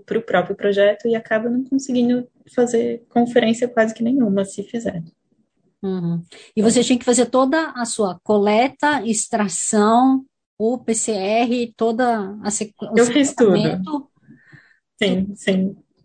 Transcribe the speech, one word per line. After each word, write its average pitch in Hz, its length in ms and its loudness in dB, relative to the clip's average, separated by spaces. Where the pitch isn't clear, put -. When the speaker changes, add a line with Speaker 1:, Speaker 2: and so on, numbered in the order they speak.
Speaker 1:
pro 220 160 -2
próprio 185 340 -2
projeto 202 520 0
e 226 80 0
acaba 226 340 -4
não 247 140 -2
conseguindo 247 640 -2
fazer 233 560 -2
conferência 240 600 2
quase 226 240 0
que 226 100 -6
nenhuma, 226 400 2
se 196 200 -10
fizer. 202 380 -8
Speaker 2:
Uhum. 170 400 -4
E 220 60 0
você 233 220 4
tinha 247 160 0
que - 60 -16
fazer 240 220 2
toda 269 440 0
a 240 140 -8
sua 185 360 -4
coleta, 233 840 2
extração, 226 1200 0
o 226 200 -2
P 233 160 -4
C 226 180 -4
R, 233 640 -2
toda 226 680 -2
a 208 100 -4
sequ-, - 400 -8
o 220 60 2
Speaker 1:
Eu 233 80 6
fiz 269 280 2
tudo. 214 180 4
Speaker 2:
sequenciamento? 185 580 -2
Speaker 1:
Sim, 196 340 -2
sim. 190 420 -2